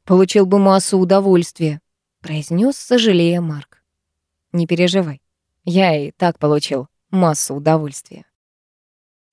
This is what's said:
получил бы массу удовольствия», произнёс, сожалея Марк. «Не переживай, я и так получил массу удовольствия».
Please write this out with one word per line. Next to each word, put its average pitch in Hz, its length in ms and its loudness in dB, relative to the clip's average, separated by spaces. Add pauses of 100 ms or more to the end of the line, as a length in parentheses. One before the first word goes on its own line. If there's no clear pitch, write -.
получил 190 420 4
бы 190 120 2
массу 196 400 2
удовольствия», 180 840 0 (420)
произнёс, 165 540 -4
сожалея 180 640 0
Марк. 156 440 -10 (680)
«Не 170 140 -2
переживай, 175 560 -2 (420)
я 180 320 2
и 147 160 -6
так - 280 -2
получил 147 480 -2 (240)
массу 170 420 0
удовольствия». 147 720 -4 (1080)